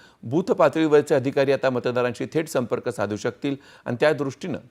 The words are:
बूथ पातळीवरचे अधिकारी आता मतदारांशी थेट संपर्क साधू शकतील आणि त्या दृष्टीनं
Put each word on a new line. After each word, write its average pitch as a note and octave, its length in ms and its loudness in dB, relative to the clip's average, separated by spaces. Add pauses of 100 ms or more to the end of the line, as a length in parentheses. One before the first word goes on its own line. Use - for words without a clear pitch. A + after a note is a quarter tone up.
(240)
बूथ D3 280 -2
पातळीवरचे D#3 640 4
अधिकारी C#3 360 2
आता C3+ 180 0
मतदारांशी B2 640 -2
थेट D#3 140 -2
संपर्क B2 420 -2
साधू G#2 260 -4
शकतील C3 400 -4 (300)
आणि C#3 140 -4
त्या D#3 140 4
दृष्टीनं C#3 440 -6 (140)